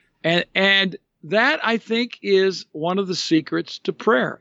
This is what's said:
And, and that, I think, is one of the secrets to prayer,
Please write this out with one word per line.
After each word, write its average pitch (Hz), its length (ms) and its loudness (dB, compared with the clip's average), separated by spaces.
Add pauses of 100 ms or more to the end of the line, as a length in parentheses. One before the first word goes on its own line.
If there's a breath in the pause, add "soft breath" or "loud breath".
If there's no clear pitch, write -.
(240)
And, 170 300 2
and 196 420 2 (280)
that, 220 400 0
I 226 140 0
think, 233 440 -4
is 190 500 0
one 170 280 -2
of 196 80 -2
the 180 80 -4
secrets 160 640 -2
to 180 140 -4
prayer, 226 480 0